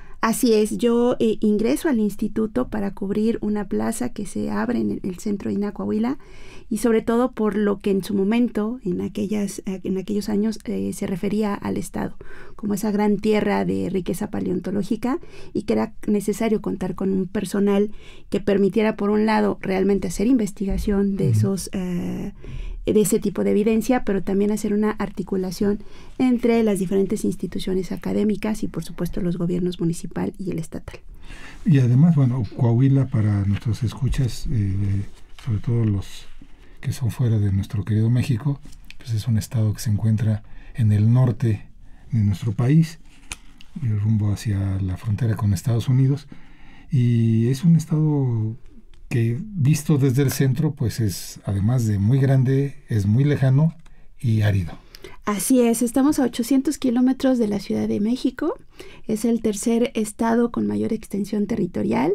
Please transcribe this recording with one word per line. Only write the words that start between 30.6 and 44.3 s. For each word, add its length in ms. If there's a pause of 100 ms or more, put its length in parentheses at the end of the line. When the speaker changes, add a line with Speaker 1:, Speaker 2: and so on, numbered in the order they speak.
Speaker 2:
Y 120
además, 380
bueno, 260 (140)
Coahuila, 520
para 360
nuestros 380
escuchas, 680
eh, 540 (400)
sobre 140
todo 260
los 420 (540)
que 120
son 180
fuera 280
de 120
nuestro 320
querido 280
México, 500 (380)
pues 160
es 120
un 120
estado 340
que 80
se 80
encuentra 540 (320)
en 180
el 180
norte 600 (420)
de 100
nuestro 300
país, 460 (840)
eh, 60
rumbo 420